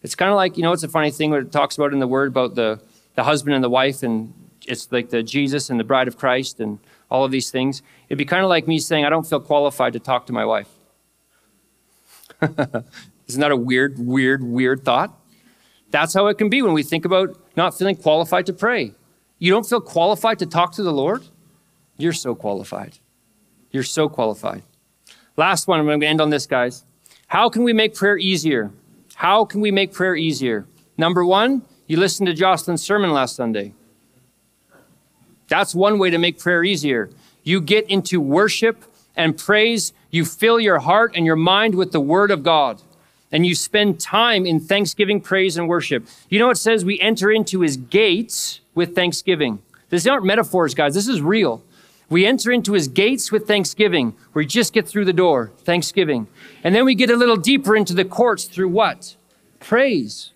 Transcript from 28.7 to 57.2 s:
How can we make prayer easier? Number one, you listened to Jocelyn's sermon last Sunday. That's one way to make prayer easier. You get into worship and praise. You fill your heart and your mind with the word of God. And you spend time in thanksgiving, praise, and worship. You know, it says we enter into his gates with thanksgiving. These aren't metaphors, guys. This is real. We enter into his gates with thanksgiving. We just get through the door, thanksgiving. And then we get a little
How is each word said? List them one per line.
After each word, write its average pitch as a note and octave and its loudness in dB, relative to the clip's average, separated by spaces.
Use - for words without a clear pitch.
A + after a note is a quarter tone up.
How G3+ 2
can G#3 -6
we G#3 0
make G3 0
prayer F#3 0
easier? C3 -2
Number F3 2
one, A3+ 2
you D#3+ -2
listened F#3+ 0
to F3 0
Jocelyn's F3 0
sermon G3 0
last C3 0
Sunday. G#2+ -4
That's F#3 0
one G3+ 2
way F#3 2
to E3+ 0
make E3+ 0
prayer F3 0
easier. C#3+ 0
You F3+ 0
get G#3 0
into F#3 -2
worship G3+ 0
and A3+ 0
praise. G#3+ 0
You E3 0
fill A3+ 2
your F#3+ 2
heart G3+ 2
and E3+ 0
your D#3+ 4
mind F#3+ 2
with F#3 -2
the D#3 0
word F#3+ 2
of D3+ -2
God. C#3+ 2
And D#3+ 2
you F3 0
spend G#3 0
time G#3+ 0
in D#3+ 0
thanksgiving, G3 0
praise, F#3+ 0
and E3+ -4
worship. D3+ -2
You G3+ 2
know, B3 4
it G#3+ 2
says G#3+ 0
we F#3+ -2
enter G#3 2
into G#3 0
his C#3+ 0
gates G3+ -2
with F3 -2
thanksgiving. D#3+ 0
These - 0
aren't C4 2
metaphors, F#3 2
guys. D3 0
This G3+ -2
is G#3+ 0
real. D#3+ 0
We F3+ 4
enter B3 2
into G#3 0
his D#3+ 0
gates G3+ 0
with F3 -2
thanksgiving. F3+ 0
We D3+ -2
just G3+ 0
get G3 0
through G3+ -2
the F#3 2
door, D3+ 2
thanksgiving. D#3+ 0
And F3 2
then A#3+ 4
we C4 4
get A#3 2
a A#3 4
little A#3+ 4